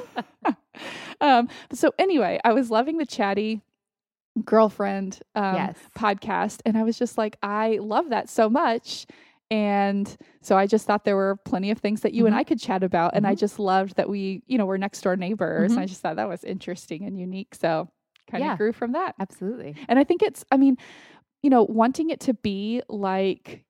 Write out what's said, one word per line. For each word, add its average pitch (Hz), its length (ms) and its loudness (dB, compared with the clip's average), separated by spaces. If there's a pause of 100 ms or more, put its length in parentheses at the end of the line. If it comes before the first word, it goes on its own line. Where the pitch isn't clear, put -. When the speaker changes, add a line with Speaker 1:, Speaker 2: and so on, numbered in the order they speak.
(1200)
Speaker 1:
Um, 254 280 6 (240)
so 269 260 2
anyway, 294 460 2
I 233 80 6
was 233 180 2
loving 262 280 0
the 302 80 -2
Chatty 208 540 -2 (840)
Girlfriend, 202 760 2 (140)
um, 196 200 0
Speaker 2:
Yes. 175 220 -2 (200)
Speaker 1:
podcast, 202 680 -2
and 226 120 2
I 220 60 2
was 226 160 0
just 240 200 -4
like, 214 240 -2
"I 214 380 0
love 233 280 0
that 220 200 -2
so 220 220 2
much." 247 560 -2 (440)
And 202 640 0 (240)
so - 160 2
I 196 100 6
just 214 200 2
thought 208 180 0
there 202 120 2
were 196 280 0
plenty 190 260 -4
of 220 80 -2
things 208 220 -2
that 214 140 -2
you 233 120 4
and 214 60 4
Speaker 2:
Mm-hmm. 214 80 2
Speaker 1:
I 294 40 -2
could - 140 -2
chat 190 240 -4
about, 175 320 2
and 202 120 2
I 196 60 2
Speaker 2:
Mm-hmm. 208 60 -2
Speaker 1:
just 208 200 -2
loved 190 380 0
that - 120 0
we, 190 380 -6
you 254 120 -2
know, 208 60 2
we're 190 140 -2
next 196 240 -6
door 185 120 0
neighbors. 185 580 0
And 233 60 2
I 190 40 -2
Speaker 2:
Mm-hmm. 190 60 -6
Speaker 1:
just 185 120 -14
thought 160 160 -4
that 214 120 -2
was 185 140 -8
interesting 190 600 -10
and 196 140 -10
unique. 185 360 -12
So 170 340 -2 (420)
kinda 254 160 -4
Speaker 2:
Yeah. 262 100 -2
Speaker 1:
grew 208 160 0
from 240 200 -6
that. 339 280 -4
Speaker 2:
Absolutely. 190 560 -10 (120)
Speaker 1:
And 247 100 4
I 285 60 6
think 349 180 0
it's, - 280 -2
I 269 60 4
mean, 269 220 6 (640)
you 285 80 2
know, 240 140 6
wanting 240 440 0
it 311 120 -4
to 269 140 0
be 208 540 -4
like 190 800 -4